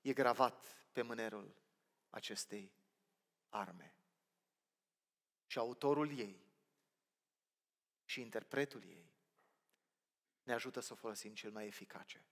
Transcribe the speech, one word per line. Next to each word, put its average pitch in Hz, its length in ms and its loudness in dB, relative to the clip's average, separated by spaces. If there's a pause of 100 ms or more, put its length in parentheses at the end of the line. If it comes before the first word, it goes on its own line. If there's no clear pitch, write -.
e 135 120 2
gravat 123 760 6
pe 123 100 0
mânerul 110 540 -2 (540)
acestei 101 640 -6 (760)
arme. 95 460 -4 (1500)
Și - 120 -4
autorul 143 600 4
ei 101 280 -6 (1600)
și - 160 -4
interpretul 117 640 -2
ei 87 280 -20 (1300)
ne 123 100 -2
ajută 123 260 -2
să 117 140 -8
o - 20 -10
folosim 110 380 -8
cel 104 180 -8
mai 107 160 -8
eficace. - 640 -14